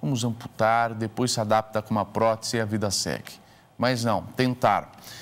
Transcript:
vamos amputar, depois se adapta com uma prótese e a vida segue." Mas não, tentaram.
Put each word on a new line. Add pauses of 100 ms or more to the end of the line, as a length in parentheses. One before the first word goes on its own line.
vamos
amputar,
depois
se
adapta
com
uma
prótese
e
a
vida
segue." (440)
Mas
não,
tentaram. (360)